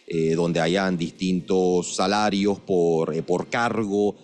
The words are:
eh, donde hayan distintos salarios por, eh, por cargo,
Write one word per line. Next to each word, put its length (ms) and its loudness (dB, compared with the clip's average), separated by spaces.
eh, 280 0
donde 260 0
hayan 360 0
distintos 1000 0
salarios 640 0
por, 540 0
eh, 100 -4
por 260 -2
cargo, 760 0